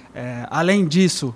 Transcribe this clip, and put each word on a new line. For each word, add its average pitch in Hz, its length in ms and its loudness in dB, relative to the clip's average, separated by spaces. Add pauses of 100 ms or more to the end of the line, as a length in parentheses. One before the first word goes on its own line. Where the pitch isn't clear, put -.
(140)
É, 123 380 -10
além 180 340 2
disso, 156 500 2